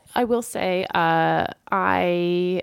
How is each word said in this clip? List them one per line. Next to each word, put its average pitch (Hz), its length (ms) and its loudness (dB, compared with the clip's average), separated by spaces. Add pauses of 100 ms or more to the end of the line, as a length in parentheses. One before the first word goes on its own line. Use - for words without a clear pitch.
(140)
I 247 100 0
will 240 180 0
say, 185 520 -2
uh, 165 520 2 (260)
I 180 920 0